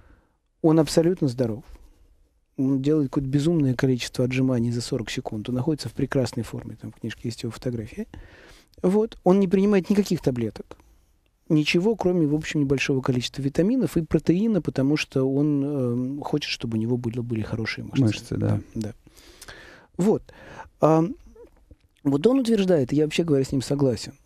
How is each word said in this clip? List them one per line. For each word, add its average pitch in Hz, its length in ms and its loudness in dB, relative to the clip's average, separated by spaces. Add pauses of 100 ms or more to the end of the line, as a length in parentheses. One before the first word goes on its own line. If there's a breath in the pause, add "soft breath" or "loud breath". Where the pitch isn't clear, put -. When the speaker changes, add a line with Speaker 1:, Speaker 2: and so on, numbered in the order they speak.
(640 soft breath)
Speaker 1:
Он 160 140 6
абсолютно 165 480 2
здоров. 120 380 -2 (920)
Он 135 260 0
делает 147 260 2
какое-то 139 200 -2
безумное 143 460 2
количество 127 500 0
отжиманий 127 460 0
за 120 100 -2
сорок 117 300 -6
секунд. 110 380 -8
Он 120 80 -2
находится 131 320 -2
в - 40 -16
прекрасной 127 520 -2
форме. 113 360 -12
Там 110 120 -12
в - 80 -20
книжке - 240 -10
есть 117 180 -8
его 120 80 -6
фотография. 120 560 -8 (720 loud breath)
Вот. 214 440 0
Он 185 160 6
не 196 80 2
принимает 196 420 2
никаких 196 300 2
таблеток. 120 560 -4 (720)
Ничего, 175 480 2
кроме, 180 320 2
в 143 80 0
общем, 156 240 -2
небольшого 139 400 0
количества 127 420 -2
витаминов 180 540 0
и 170 60 0
протеина, 175 600 2
потому 139 340 0
что 135 320 -2
он, 143 360 0
эм, 127 560 -4
хочет, - 300 -4
чтобы 113 280 -4
у - 20 0
него 117 160 0
были, 120 220 -4
были 117 240 -4
хорошие 113 420 -6
мышцы. 120 180 0
Speaker 2:
Мышцы, 110 340 0
да. 107 120 0
Speaker 1:
Да, 104 120 0 (160)
да. 107 180 -8 (1000 loud breath)
Вот. 180 260 2 (580 loud breath)
А, 160 240 6 (1000)
вот 143 240 2
он 262 100 4
утверждает, 190 540 2
и 143 40 2
я, 151 80 4
вообще 156 200 0
говоря, 143 200 2
с - 60 -8
ним 135 120 -2
согласен, 139 500 -2 (140)